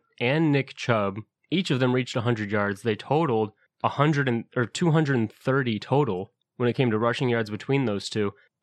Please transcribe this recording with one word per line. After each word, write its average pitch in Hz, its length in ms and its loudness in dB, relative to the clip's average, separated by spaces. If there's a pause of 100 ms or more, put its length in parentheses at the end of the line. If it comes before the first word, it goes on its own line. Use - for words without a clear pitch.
(200)
and 147 320 2
Nick 135 240 0
Chubb, 104 440 -2 (320)
each 175 200 0
of 123 80 0
them 127 140 2
reached 127 220 -2
a 123 60 -2
hundred 107 300 -2
yards. 101 300 -2
They 113 140 0
totaled 120 560 0 (320)
a 113 60 2
hundred 143 380 2
and, 117 180 -2 (100)
or 123 100 0
two 170 260 0
hundred 147 260 2
and 110 140 0
thirty 127 480 -2
total 110 520 -2 (260)
when 123 120 0
it 113 60 0
came 127 160 2
to 107 80 2
rushing 120 300 0
yards 117 200 -2
between 135 360 -2
those 101 240 -4
two. 104 240 -2 (300)